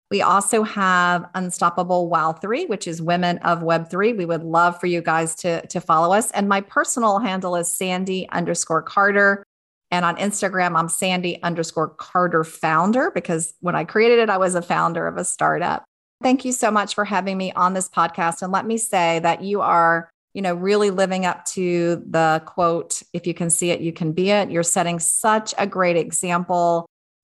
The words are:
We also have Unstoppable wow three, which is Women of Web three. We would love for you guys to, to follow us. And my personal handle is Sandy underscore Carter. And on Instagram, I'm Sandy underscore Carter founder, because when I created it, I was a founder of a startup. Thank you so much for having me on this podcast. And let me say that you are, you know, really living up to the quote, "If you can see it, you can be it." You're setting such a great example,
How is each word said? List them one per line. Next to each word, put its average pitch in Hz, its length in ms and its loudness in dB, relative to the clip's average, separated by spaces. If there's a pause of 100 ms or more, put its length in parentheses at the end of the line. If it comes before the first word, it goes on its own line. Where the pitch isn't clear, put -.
(100)
We 202 120 0
also 202 420 2
have 180 600 2 (120)
Unstoppable 180 720 0
wow 160 240 2
three, 226 340 -4
which 196 220 -6
is 165 120 -8
Women 175 380 0
of 170 240 0
Web 165 260 0
three. 202 240 0
We 196 120 -4
would 165 180 -2
love 170 380 2
for 185 80 -2
you 175 120 0
guys 165 360 0
to, 170 320 -4
to 180 120 -6
follow 170 320 2
us. 220 200 2
And 202 160 0
my 196 140 0
personal 226 580 0
handle 190 340 -2
is 170 180 -2
Sandy 185 580 -4
underscore 170 520 -2
Carter. 202 640 2 (480)
And 175 120 0
on 170 120 0
Instagram, 185 600 0
I'm 165 120 0
Sandy 180 560 -2
underscore 165 460 -2
Carter 170 520 0
founder, 180 680 0
because 170 480 -4
when 170 160 -2
I 156 80 0
created 233 340 4
it, 226 120 4
I 190 80 0
was 180 180 2
a 170 60 0
founder 165 440 0
of 165 100 -6
a 175 80 -6
startup. 156 600 0 (380)
Thank 262 220 2
you 254 60 -4
so 240 220 0
much 202 240 0
for 208 80 0
having 190 340 -2
me 190 140 -4
on 180 220 2
this 185 140 -4
podcast. 170 540 -2
And 185 100 -4
let 190 140 0
me 226 120 -2
say 170 420 0
that 170 220 0
you 196 180 -2
are, 165 500 2 (240)
you 196 80 -6
know, 180 120 -2
really 202 360 2
living 185 340 0
up - 220 -2
to 175 640 0
the 160 380 2
quote, - 560 -2 (100)
"If 175 160 -6
you 165 60 -4
can 170 160 -4
see 175 200 0
it, - 100 -2
you 165 120 -4
can 160 180 -4
be 180 200 0
it." 208 200 2
You're 170 140 0
setting 170 360 -2
such 220 580 0
a 196 80 0
great 185 300 0
example, 175 920 0 (380)